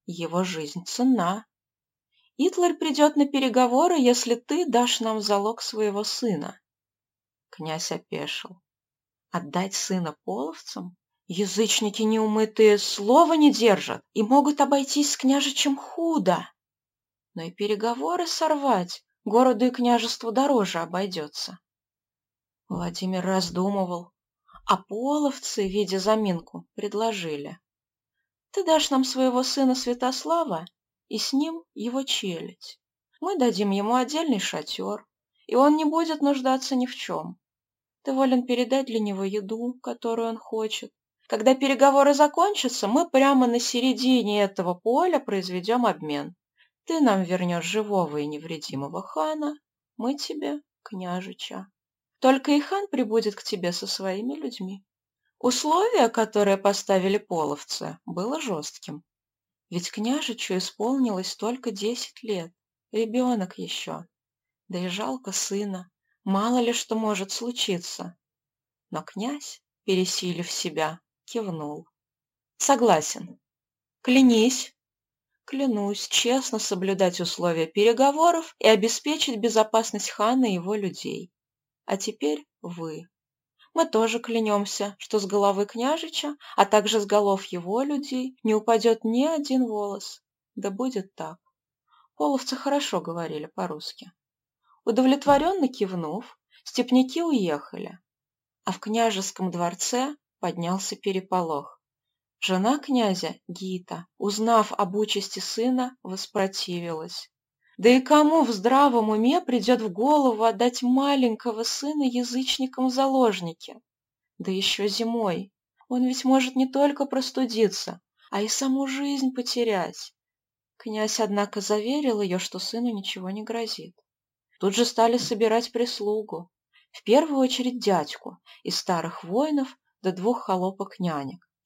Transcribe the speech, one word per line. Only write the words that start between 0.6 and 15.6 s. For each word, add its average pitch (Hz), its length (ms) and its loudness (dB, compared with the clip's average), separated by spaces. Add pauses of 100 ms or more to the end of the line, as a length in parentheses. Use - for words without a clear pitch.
ценна. 220 580 0 (920)
Итларь 349 340 2
придёт 294 440 2
на 285 100 6
переговоры, 262 720 4
если 240 360 4
ты 302 300 -2
дашь 240 360 2
нам 220 180 -2
в 208 40 -4
залог 202 380 0
своего 214 440 -2
сына». 202 540 -4 (920)
Князь 160 420 -8
опешил. 147 680 -10 (680)
«Отдать 180 440 -6
сына 175 500 -4
половцам? 233 720 -10 (300)
Язычники 202 760 0
неумытые 220 760 4
слова 277 560 4
не 294 180 8
держат 202 500 2 (120)
и 214 80 2
могут 285 400 4
обойтись 277 500 2
с - 60 -4
княжичем 277 580 2